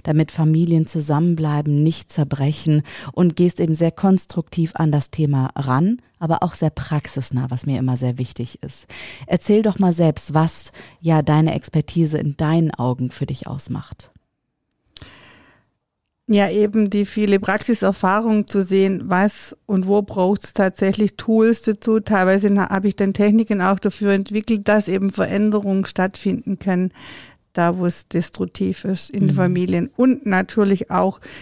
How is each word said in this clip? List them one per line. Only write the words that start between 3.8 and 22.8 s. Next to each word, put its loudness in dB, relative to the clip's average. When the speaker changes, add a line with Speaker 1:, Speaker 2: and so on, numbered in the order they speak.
Speaker 1:
konstruktiv 0
an 2
das -2
Thema 0
ran, 0
aber -2
auch -2
sehr 0
praxisnah, -4
was -6
mir -2
immer 0
sehr -2
wichtig -8
ist. -14
Erzähl 2
doch 0
mal 2
selbst, 0
was 0
ja 2
deine 2
Expertise -2
in -4
deinen 2
Augen -2
für -6
dich -10
ausmacht. -10
Speaker 2:
Ja, 4
eben 0
die 0
viele 0
Praxiserfahrung 0
zu -2
sehen, 0
was -2
und 0
wo 2
braucht's -2
tatsächlich 0
Tools 2
dazu. 0
Teilweise 2
na-, 2
hab -2